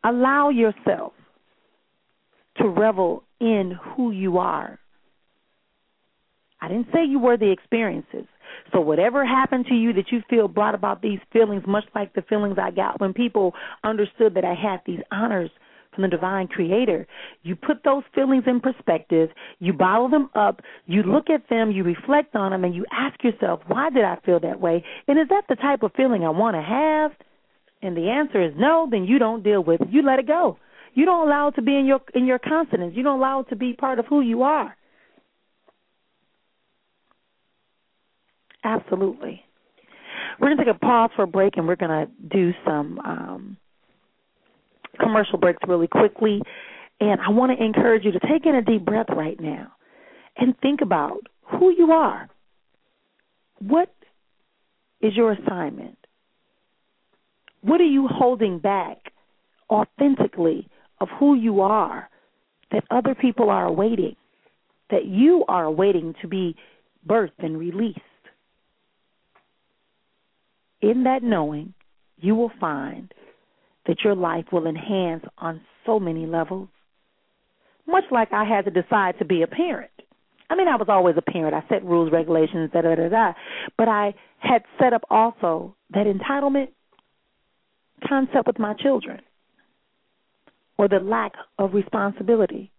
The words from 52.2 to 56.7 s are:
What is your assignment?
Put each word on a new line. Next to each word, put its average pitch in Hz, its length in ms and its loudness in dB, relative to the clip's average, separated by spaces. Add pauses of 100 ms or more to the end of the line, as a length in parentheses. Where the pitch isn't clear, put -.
What 294 340 0 (1080)
is 208 160 0
your 226 140 4
assignment? 180 680 -6 (1600)